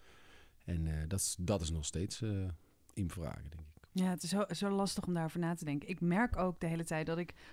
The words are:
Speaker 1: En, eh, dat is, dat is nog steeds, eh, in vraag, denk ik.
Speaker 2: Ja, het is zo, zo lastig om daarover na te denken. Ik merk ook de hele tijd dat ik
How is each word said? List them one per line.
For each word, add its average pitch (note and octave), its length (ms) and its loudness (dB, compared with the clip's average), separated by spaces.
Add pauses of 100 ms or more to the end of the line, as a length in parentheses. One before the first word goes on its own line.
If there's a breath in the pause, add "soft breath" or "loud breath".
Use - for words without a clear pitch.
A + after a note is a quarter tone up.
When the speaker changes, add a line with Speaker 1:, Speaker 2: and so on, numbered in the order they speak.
(640 soft breath)
Speaker 1:
En, D#2+ 220 0
eh, D#2+ 60 0 (140)
dat F#2+ 120 0
is, - 200 -2
dat F2+ 220 2
is D#2+ 100 0
nog D#2+ 140 0
steeds, - 360 -2
eh, A2 80 0 (640 soft breath)
in F#2 160 0
vraag, D#2+ 320 -6
denk C#2+ 120 -10
ik. D#2+ 120 -10 (260)
Speaker 2:
Ja, F#3 180 2
het F3+ 140 -2
is E3 60 -4
zo, G3 140 4 (120)
zo G3+ 140 0
lastig G3 360 2
om F3+ 80 2
daarover E3 260 0
na E3+ 160 2
te E3 100 -6
denken. D3 240 -2
Ik E3+ 120 -4
merk F#3 360 4
ook F3+ 220 2
de F3 80 0
hele E3 160 0
tijd D#3+ 220 0
dat E3 120 0
ik F3 160 -4 (200 loud breath)